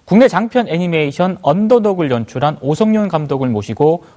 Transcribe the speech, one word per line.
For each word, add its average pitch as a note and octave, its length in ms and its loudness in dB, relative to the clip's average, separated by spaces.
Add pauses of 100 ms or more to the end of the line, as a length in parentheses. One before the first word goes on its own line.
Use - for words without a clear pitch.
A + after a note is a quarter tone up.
국내 A#3 240 4
장편 A3 400 -2
애니메이션 E3+ 720 -2
언더독을 G3+ 680 0
연출한 B2+ 500 -2
오성룡 G#3 480 0
감독을 C#3+ 400 -2
모시고 B2 560 0 (120)